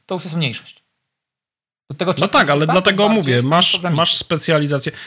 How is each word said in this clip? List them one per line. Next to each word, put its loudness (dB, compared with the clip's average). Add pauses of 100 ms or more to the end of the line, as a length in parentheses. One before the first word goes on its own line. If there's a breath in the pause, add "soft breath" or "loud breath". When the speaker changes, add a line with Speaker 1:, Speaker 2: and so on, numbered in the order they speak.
Speaker 1:
to -8
już -8
jest -10
mniejszość. -6 (1080)
Do -12
tego -2
Speaker 2:
No 0
Speaker 1:
trzeba 0
Speaker 2:
tak, 4
ale 4
Speaker 1:
konsultantów 2
Speaker 2:
dlatego 2
Speaker 1:
bardziej 4
Speaker 2:
mówię, 2
Speaker 1:
niż 2
Speaker 2:
masz, 2
Speaker 1:
programistów. -2
Speaker 2:
masz 0
specjalizację. -2 (140 loud breath)